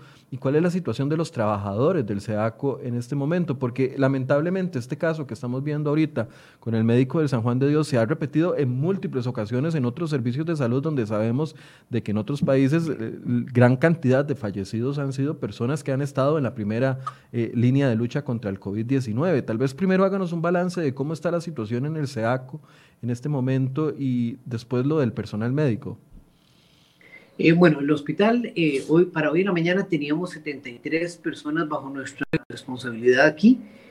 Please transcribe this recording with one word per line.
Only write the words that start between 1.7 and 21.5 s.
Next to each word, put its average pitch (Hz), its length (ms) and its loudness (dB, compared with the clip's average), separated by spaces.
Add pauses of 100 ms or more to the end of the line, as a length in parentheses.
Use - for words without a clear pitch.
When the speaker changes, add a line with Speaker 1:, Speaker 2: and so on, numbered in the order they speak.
Speaker 1:
del 101 160 -4
ceaco 110 640 -2
en 120 140 -4
este 120 180 -6
momento? 160 460 -2
Porque 131 360 -2
lamentablemente 143 840 0
este 127 180 -8
caso 160 260 -2
que 120 100 -10
estamos 127 280 -6
viendo 147 280 -2
ahorita 151 380 0 (300)
con 113 160 -4
el 110 80 4
médico 127 380 4
del 151 80 2
San 120 140 0
Juan 123 180 0
de 139 80 4
Dios 147 180 2
se 131 100 0
ha 113 80 4
repetido 156 520 0
en 139 140 0
múltiples 135 580 -2
ocasiones 123 480 -2
en 131 80 0
otros 151 260 -2
servicios 127 360 0
de 170 100 -2
salud 131 260 0
donde 143 240 0
sabemos 117 480 0 (360)
de 117 120 -2
que 107 100 -4
en 104 40 0
otros 139 240 -2
países, 139 480 4
eh, 113 340 -6
gran 123 540 4
cantidad 139 480 4
de 147 100 -2
fallecidos 110 640 -4
han 139 140 -4
sido 135 260 -2
personas 127 460 -4
que 139 80 -2
han 131 80 0
estado 143 380 2
en 139 60 0
la 107 100 -2
primera, 120 460 0 (320)
eh, 117 220 -2
línea 127 320 4
de 113 100 2
lucha 123 280 -2
contra 113 260 -4
el 98 80 -4
covid 107 280 -4
diecinueve. 131 560 0
Tal 113 160 -4
vez 135 160 0
primero 185 280 2
háganos 190 300 0
un 175 80 -4
balance 180 400 0
de 135 140 0
cómo 143 180 -4
está 165 180 -4
la 170 120 -2
situación 120 420 -4